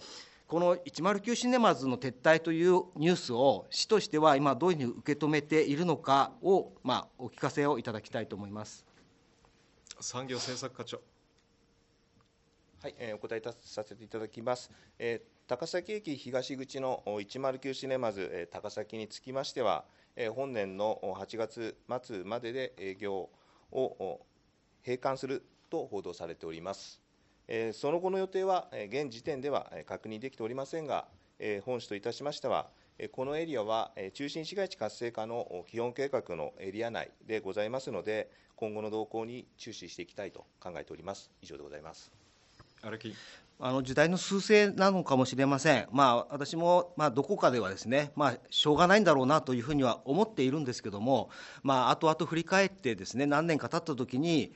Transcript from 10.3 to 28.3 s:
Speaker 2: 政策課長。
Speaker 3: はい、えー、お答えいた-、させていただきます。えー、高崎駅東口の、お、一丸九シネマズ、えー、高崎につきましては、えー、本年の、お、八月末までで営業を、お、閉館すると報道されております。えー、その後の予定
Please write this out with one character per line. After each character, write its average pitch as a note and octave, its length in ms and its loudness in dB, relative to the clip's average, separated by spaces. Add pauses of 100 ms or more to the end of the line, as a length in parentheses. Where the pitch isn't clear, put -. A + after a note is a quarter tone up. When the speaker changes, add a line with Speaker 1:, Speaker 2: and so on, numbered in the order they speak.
Speaker 2:
政 B2+ 200 -6
策 C3 160 -10
課 A#2 120 -12
長。 - 160 -12 (1800)
Speaker 3:
は C#3+ 80 -10
い、 - 100 -14
え A2+ 140 -8
ー、 - 20 -6
お G#2 40 -12
答 A2+ 160 -6
え A2+ 40 -4
い - 20 -4
た-、 A#2 180 -8
さ - 240 -10
せ G#2 120 -18
て A2+ 100 -20
い - 20 -20
た A2 120 -10
だ G#2+ 100 -8
き - 120 -14
ま B2 140 0
す。 - 160 -10 (280)
え A#2 220 -4
ー、 - 280 -20
高 B2+ 180 -4
崎 F3+ 240 -6
駅 G#3 240 -6
東 B2+ 400 -6
口 C3 240 -10
の、 C3 260 -2
お、 G#2 140 -4
一 G2+ 200 -10
丸 C3 200 -4
九 C3+ 140 -6
シ C3 140 -8
ネ C3 100 0
マ A#2 160 -2
ズ、 F#2+ 180 -6
え E2+ 180 -6
ー、 - 40 -14
高 F#2 160 -10
崎 A2 280 -10
に G#2+ 120 -10
つ - 120 -18
き C3 120 -12
ま C3+ 100 -4
し - 80 -8
て C3+ 100 -4
は、 F#2+ 220 2 (320)
え A#2 140 -4
ー、 - 20 -2
本 C3 220 -6
年 G2 240 -4
の、 G#2+ 240 0
お、 G2 120 -4
八 G2 220 -10
月 A2 400 -6 (280)
末 G2 200 -10
ま G#2+ 160 -6
で A#2 140 -8
で C3 240 -6
営 F#2+ 180 -8
業 G2 340 -6 (420)
を、 B2+ 100 -2
お、 G2 440 -6 (600)
閉 B2+ 120 -2
館 C3+ 200 -2
す C3+ 100 -8
る C3 160 -6 (260)
と D#3 180 -6
報 G#2+ 140 -8
道 F2+ 120 -12
さ E2+ 140 -10
れ E2 80 -12
て - 100 -16
お E2 60 -8
り E2 100 -12
ま F#2 120 -6
す。 - 280 -16 (460)
え A2+ 220 -4
ー、 G#2+ 40 -6
そ C#3+ 180 -4
の E3+ 80 0
後 F#3 100 -2
の F#3+ 80 -2
予 F#3+ 100 -2
定 F#3+ 160 -4